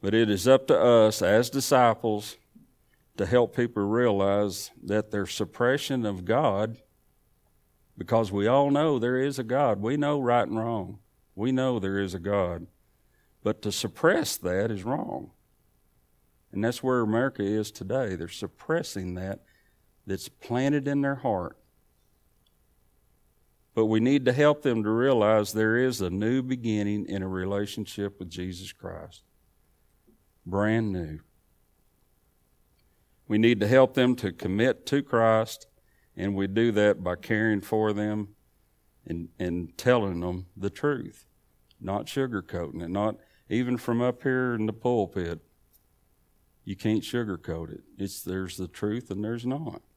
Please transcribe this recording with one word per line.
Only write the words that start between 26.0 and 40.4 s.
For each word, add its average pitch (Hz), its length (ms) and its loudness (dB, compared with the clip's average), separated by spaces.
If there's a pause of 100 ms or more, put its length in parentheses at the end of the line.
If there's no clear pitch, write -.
a 92 100 -2
new 110 320 0
beginning 107 640 -2
in 95 160 -6
a 95 60 -6
relationship 98 920 -6
with 90 100 -12
Jesus 90 420 -10
Christ. 82 520 -16 (1200)
Brand 104 480 0
new. 80 280 -6 (2000)
We 107 120 0
need 113 220 4
to 104 60 0
help 131 280 6
them 127 220 4
to 101 140 -4
commit 104 560 -2
to 143 160 0
Christ, 113 640 2 (460)
and 98 200 -2
we 98 140 0
do 113 240 2
that 104 300 4
by 90 140 -2
caring 107 460 0
for 107 320 0
them 104 420 -4 (720)
and, 85 320 -8
and 87 400 -4
telling 104 420 2
them 90 340 -6